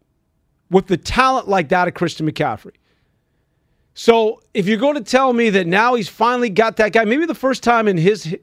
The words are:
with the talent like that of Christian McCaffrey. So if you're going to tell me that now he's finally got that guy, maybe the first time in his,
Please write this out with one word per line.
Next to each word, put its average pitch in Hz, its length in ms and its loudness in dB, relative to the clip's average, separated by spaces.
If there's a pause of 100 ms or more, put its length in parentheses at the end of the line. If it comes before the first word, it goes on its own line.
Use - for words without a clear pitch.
(720)
with 185 160 2
the 180 100 -2
talent 254 500 0
like 190 220 -2
that 180 180 0
of 170 60 -6
Christian 156 340 -6
McCaffrey. 139 460 -6 (1200)
So 226 460 2 (140)
if 190 120 -2
you're 214 120 0
going 285 160 0
to 254 80 -6
tell 262 300 2
me 233 180 2
that 185 160 0
now 220 260 2
he's 220 160 -4
finally 240 400 0
got 214 280 0
that 214 160 0
guy, 226 120 2
maybe 285 220 0
the 269 80 -6
first 262 260 -4
time 226 260 2
in 196 80 2
his, 170 480 0